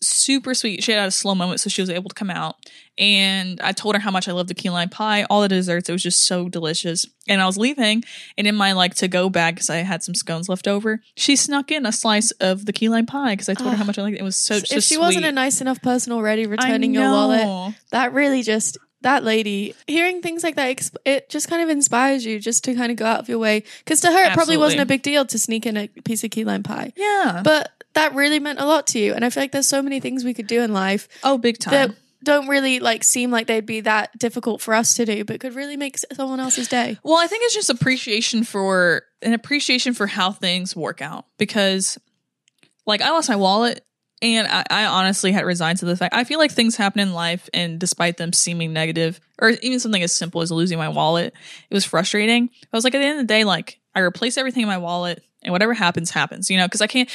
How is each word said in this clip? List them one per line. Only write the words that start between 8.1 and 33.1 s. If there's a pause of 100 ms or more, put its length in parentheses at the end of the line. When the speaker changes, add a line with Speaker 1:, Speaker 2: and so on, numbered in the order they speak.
Speaker 1:
and
in
my,
like,
to-go
bag,
'cause
I
had
some
scones
left
over, (160)
she
snuck
in
a
slice
of
the
key
lime
pie
'cause
I
told
her
how
Speaker 2:
Ugh.
Speaker 1:
much
I
liked
it.
It
was
so,
Speaker 2:
If
Speaker 1:
so
Speaker 2:
she
wasn't
a
Speaker 1:
sweet.
Speaker 2:
nice
enough
person
already
Speaker 1:
I
Speaker 2:
returning
your
wallet,
Speaker 1:
know. (180)
Speaker 2:
that
really
just, (240)
that
lady, (120)
hearing
things
like
that,
exp-,
it
just
kind
of
inspires
you
just
to
kind
of
go
out
of
your
way. (240)
'Cause
to
her,
it
probably
wasn't
Speaker 1:
Absolutely.
Speaker 2:
a
big
deal
to
sneak
in
a (160)
piece
of
key
lime
pie.
Speaker 1:
Yeah.
Speaker 2:
But (240)
that
really
meant
a
lot
to
you.
And
I
feel
like
there's
so
many
things
we
could
do
in
life (160)
Speaker 1:
Oh,
big
time.
Speaker 2:
that (340)
don't
really,
like,
seem